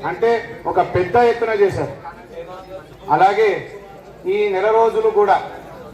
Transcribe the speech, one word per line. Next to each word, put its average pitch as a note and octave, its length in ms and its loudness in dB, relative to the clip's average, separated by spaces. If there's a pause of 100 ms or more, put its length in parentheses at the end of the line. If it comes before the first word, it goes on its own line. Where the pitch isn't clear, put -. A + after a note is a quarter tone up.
అంటే A3 600 -2
ఒక F3 160 0
పెద్ద F3+ 340 0
ఎత్తున A#3 340 2
చేశారు. F#3 420 0 (1200)
అలాగే F#3+ 560 2 (580)
ఈ G3+ 240 0
నెల F#3+ 200 0
రోజులు A3 400 2
కూడా G3 320 4 (520)